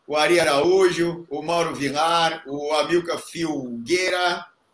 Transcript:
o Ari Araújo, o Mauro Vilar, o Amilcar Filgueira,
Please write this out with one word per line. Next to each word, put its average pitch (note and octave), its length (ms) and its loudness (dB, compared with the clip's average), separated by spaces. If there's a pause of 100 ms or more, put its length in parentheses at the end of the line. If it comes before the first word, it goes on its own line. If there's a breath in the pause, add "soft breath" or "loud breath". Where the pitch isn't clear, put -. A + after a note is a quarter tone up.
o C#3 80 -6
Ari D#3 240 4
Araújo, E3+ 920 2
o D3 120 -6
Mauro E3 320 -2
Vilar, D#3+ 720 0
o D3 280 -4
Amilcar D#3+ 440 0
Filgueira, E3 1300 -2 (300)